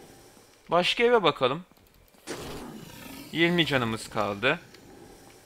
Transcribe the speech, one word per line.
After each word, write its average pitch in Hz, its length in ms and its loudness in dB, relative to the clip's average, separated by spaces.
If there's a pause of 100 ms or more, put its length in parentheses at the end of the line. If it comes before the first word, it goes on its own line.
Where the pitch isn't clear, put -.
(680)
Başka 175 340 2
eve 233 200 6
bakalım. 143 420 2 (1700)
Yirmi 170 340 2
canımız 120 440 -2
kaldı. 107 500 -2 (880)